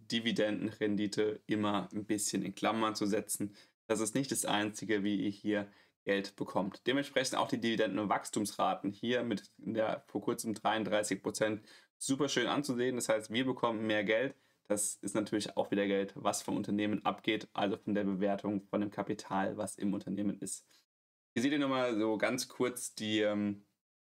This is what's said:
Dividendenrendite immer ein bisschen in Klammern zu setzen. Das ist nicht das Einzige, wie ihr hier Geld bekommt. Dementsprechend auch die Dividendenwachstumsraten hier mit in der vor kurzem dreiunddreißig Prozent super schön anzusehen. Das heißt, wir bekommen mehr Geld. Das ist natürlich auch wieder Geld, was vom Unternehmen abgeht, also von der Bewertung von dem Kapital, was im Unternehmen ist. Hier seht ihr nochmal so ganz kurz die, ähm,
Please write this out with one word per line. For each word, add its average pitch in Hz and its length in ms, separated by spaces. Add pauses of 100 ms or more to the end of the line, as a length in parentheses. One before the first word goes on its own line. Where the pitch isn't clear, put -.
Dividendenrendite 107 1400
immer 104 460
ein 104 120
bisschen 104 380
in 95 120
Klammern 107 400
zu 107 100
setzen. 101 480 (340)
Das 110 120
ist 113 160
nicht 135 160
das - 140
Einzige, 104 580
wie 104 140
ihr 107 140
hier 101 360 (380)
Geld 98 320
bekommt. - 500
Dementsprechend 131 500
auch - 120
die 123 100
Dividendenwachstumsraten 104 1300
hier 120 320
mit 113 340
in - 160
der 110 340
vor 104 140
kurzem 117 320
dreiunddreißig 104 680
Prozent 107 400 (360)
super 139 320
schön 123 180
anzusehen. 123 480
Das 117 140
heißt, 110 220
wir 120 140
bekommen 117 400
mehr 107 200
Geld. 113 300 (320)
Das - 280
ist - 200
natürlich 107 420
auch - 120
wieder 101 160
Geld, 98 300
was 101 260
vom 101 140
Unternehmen 104 500
abgeht, 107 460
also 104 240
von 107 180
der 101 120
Bewertung 98 640
von 101 120
dem 104 100
Kapital, 101 680
was 101 180
im 101 180
Unternehmen 101 460
ist. - 260 (720)
Hier 117 80
seht 143 80
ihr 151 80
nochmal 127 380
so 110 200
ganz 113 300
kurz - 480
die, 110 240
ähm, 104 460 (400)